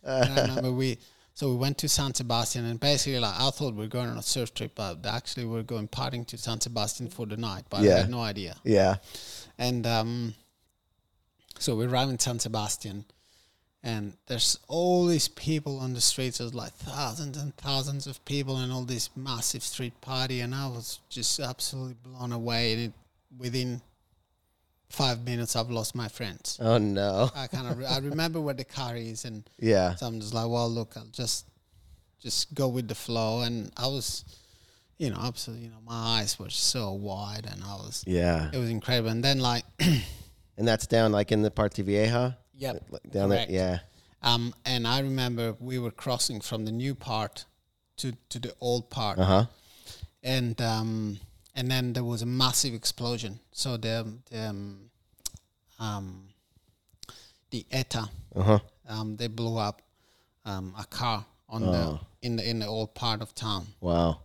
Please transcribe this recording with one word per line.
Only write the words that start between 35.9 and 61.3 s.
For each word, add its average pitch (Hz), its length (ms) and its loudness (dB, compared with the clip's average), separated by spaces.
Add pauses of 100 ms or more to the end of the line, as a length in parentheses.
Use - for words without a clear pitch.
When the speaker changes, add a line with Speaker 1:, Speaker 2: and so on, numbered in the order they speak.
Speaker 1:
eyes 104 180 -2
were 90 100 -10
so 107 440 0
wide, 101 520 -6
and 98 180 -10
I 98 120 -10
was, - 320 -8
Speaker 2:
Yeah. 87 440 4
Speaker 1:
it 76 60 -4
was 120 140 0
incredible. 117 400 2
And 113 120 0
then, 139 180 4
like, 120 300 2
<clears throat> - 840 0
Speaker 2:
And 104 100 2
that's 113 220 4
down, 113 240 8
like, 104 200 4
in 107 100 6
the 104 100 4
Parte 104 300 0
Vieja? 113 540 2 (180)
Speaker 1:
Yep. 135 360 -6
Speaker 2:
Like, - 220 -14
down 98 160 2
there? 98 180 6
Speaker 1:
Correct. - 60 -6
Speaker 2:
Yeah. 92 260 2 (440)
Speaker 1:
Um, 120 300 2 (120)
and 123 240 0
I 127 120 2
remember 123 600 0
we 127 180 -4
were 120 140 -4
crossing 120 480 -2
from 110 240 -4
the 110 80 -4
new 127 240 -2
part 110 480 -6 (540)
to, 127 180 -4 (140)
to - 100 -8
the 120 200 -8
old 123 300 2
part. 107 300 0
Speaker 2:
Uh-huh. 95 260 8 (800)
Speaker 1:
And, 127 360 0
um, 110 600 -2 (340)
and 127 160 -2
then 127 220 0
there 123 100 -2
was 117 200 -2
a 117 40 -2
massive 127 480 2
explosion. 117 640 -4 (140)
So 127 240 -2
the, 113 360 -2 (180)
the, 110 180 -6
um, 101 420 -10 (880)
um, 98 500 -8 (1200)
the 117 200 -6
eta, 123 380 -2 (260)
Speaker 2:
Uh-huh. 104 240 8 (300)
Speaker 1:
um, 107 280 -6
they 117 120 -4
blew 113 300 -2
up, 104 240 -2 (600)
um, 95 340 -6
a 104 60 -8
car 113 400 -2 (240)